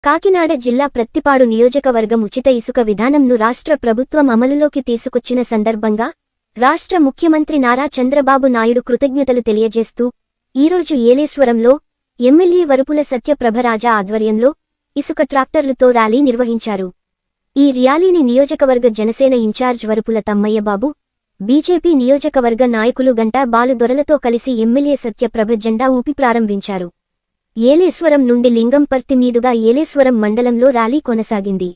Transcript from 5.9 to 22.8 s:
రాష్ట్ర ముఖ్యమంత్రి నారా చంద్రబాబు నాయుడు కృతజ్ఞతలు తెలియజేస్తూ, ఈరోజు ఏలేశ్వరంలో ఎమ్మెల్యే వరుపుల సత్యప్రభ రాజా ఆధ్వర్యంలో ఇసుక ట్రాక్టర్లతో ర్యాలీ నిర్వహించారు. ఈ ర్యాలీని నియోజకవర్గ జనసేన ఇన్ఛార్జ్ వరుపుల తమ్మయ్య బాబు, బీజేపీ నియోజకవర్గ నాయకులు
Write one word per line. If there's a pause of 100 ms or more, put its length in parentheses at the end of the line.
రాష్ట్ర
ముఖ్యమంత్రి
నారా
చంద్రబాబు
నాయుడు
కృతజ్ఞతలు
తెలియజేస్తూ, (440)
ఈరోజు
ఏలేశ్వరంలో (400)
ఎమ్మెల్యే
వరుపుల
సత్యప్రభ
రాజా
ఆధ్వర్యంలో (460)
ఇసుక
ట్రాక్టర్లతో
ర్యాలీ
నిర్వహించారు. (680)
ఈ
ర్యాలీని
నియోజకవర్గ
జనసేన
ఇన్ఛార్జ్
వరుపుల
తమ్మయ్య
బాబు, (460)
బీజేపీ
నియోజకవర్గ
నాయకులు